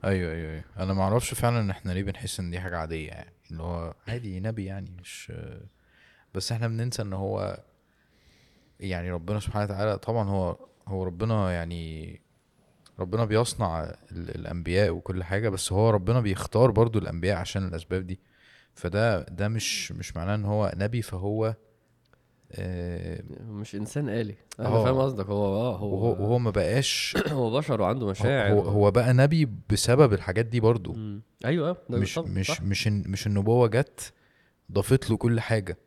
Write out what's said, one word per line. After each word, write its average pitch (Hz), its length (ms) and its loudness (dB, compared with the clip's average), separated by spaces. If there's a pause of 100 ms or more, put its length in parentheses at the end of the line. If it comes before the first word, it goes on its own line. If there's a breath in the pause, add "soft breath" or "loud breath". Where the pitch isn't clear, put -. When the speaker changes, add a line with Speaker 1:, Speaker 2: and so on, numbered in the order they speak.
Speaker 1:
أيوة، 92 260 0
أيوة، 80 200 -6
أيوة. 78 120 -10 (140)
أنا 92 160 -2
ما 95 80 0
أعرفش 104 320 2
فعلًا 120 260 0
إن 104 100 0
إحنا 95 220 -4
ليه 95 120 -2
بنحس 95 360 -6
إن 90 120 -4
دي 87 80 -6
حاجة 90 180 -6
عادية 80 300 -6
يعني، - 220 -14 (220)
اللي 80 120 -8
هو 85 300 -6 (140)
عادي 110 320 -6
نبي 107 260 -4
يعني، 95 260 -8 (100)
مش، - 300 -16 (1000 soft breath)
بس 95 180 -4
إحنا 117 160 -2
بننسى 117 340 -4
إن 101 120 -6
هو 98 460 -4 (1200 soft breath)
يعني 90 320 -2
ربنا 90 280 -2
سبحانه 104 260 -2
وتعالى، 101 320 0
طبعًا 113 320 -2
هو، 92 280 0 (300)
هو 95 160 -4
ربنا 95 480 0
يعني، 82 680 -6 (760)
ربنا 95 260 0
بيصنع 104 580 0
ال-، 82 120 -8 (160)
الأنبياء 87 800 0
وكل 90 320 -4
حاجة، 98 260 0
بس 92 240 -2
هو 107 160 6
ربنا 107 300 4
بيختار 113 520 4
برضو 110 280 4
الأنبياء 90 380 0
عشان 92 300 -2
الأسباب 90 400 -4
دي. 92 120 -8 (540 soft breath)
فده، 98 500 2
ده 95 240 -4
مش، - 440 -2
مش 85 240 -10
معناه 90 200 -2
إن 104 100 -2
هو 104 320 2
نبي 110 240 0
فهو، 107 540 -2 (960)
آه، 87 720 -6 (260)
Speaker 2:
مش 104 260 -10
إنسان 117 340 -4
آلي. 107 260 -4 (240)
أنا 113 80 -4
Speaker 1:
آه. 110 160 4
Speaker 2:
فاهم 131 140 4
قصدك. 131 280 0
هو، 101 200 0
آه، 110 320 0
هو 101 180 -4
Speaker 1:
وهو، 107 160 2 (120)
وهو 117 160 2
ما 117 120 0
بقاش 101 680 0
Speaker 2:
<clears throat> - 140 0
هو 123 260 0
بشر 143 240 0
وعنده 113 240 2
Speaker 1:
هو، 98 40 0
Speaker 2:
مشاعر 104 440 2
Speaker 1:
هو، 104 60 8
Speaker 2:
و- - 100 2
Speaker 1:
هو 104 220 6
بقى 120 220 6
نبي 143 360 6 (220)
بسبب 120 420 6
الحاجات 98 320 0
دي 117 140 0
برضو. 110 340 4
Speaker 2:
مم. 107 280 -8 (240)
أيوة، 165 320 0 (120)
ده 120 100 -2
Speaker 1:
مش، 101 160 0
Speaker 2:
طبعًا، 165 160 -4
Speaker 1:
مش، 95 160 0
Speaker 2:
صح. 151 140 -2
Speaker 1:
مش 98 260 0
الن-، 104 200 0
مش 98 200 -2
النبوة 107 400 4
جت - 460 -2 (580 soft breath)
ضافت 110 380 2
له 110 80 2
كل 117 220 2
حاجة. 98 480 -2